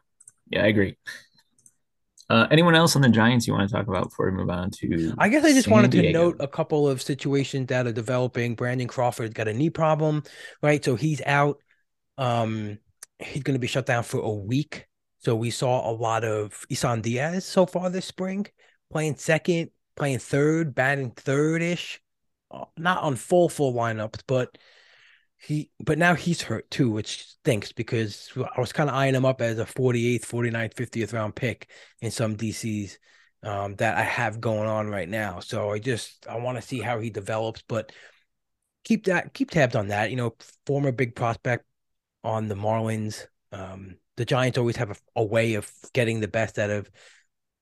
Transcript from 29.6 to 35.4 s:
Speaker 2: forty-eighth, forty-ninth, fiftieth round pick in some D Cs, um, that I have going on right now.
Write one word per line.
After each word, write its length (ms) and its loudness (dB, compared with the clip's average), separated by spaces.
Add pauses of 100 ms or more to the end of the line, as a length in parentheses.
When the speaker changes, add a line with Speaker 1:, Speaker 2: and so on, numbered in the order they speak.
Speaker 2:
forty-eighth, 600 0
forty-ninth, 500 -2
fiftieth 380 -4
round 220 -4
pick 360 -6 (320)
in 80 -4
some 260 -2
D 160 -4
Cs, 460 -6 (440)
um, 340 -6
that 200 0
I 60 2
have 380 -2
going 280 0
on 200 -2
right 200 -6
now. 320 -4